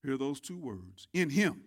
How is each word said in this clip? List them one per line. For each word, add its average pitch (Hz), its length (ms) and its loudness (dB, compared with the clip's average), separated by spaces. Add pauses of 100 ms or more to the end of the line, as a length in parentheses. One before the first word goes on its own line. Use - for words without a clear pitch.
hear 135 120 0
those 135 240 -2
two 180 200 -10
words, 95 520 -10
in 170 200 2
him 190 360 2